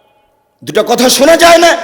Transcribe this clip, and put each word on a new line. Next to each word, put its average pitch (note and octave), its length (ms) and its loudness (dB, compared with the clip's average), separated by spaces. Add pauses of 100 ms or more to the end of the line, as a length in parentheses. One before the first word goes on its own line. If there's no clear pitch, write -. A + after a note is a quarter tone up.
(640)
দুটো D3+ 200 -6
কথা A#3+ 260 -2
শোনা D4+ 280 2
যায় E4+ 200 2
না? E4+ 100 2 (160)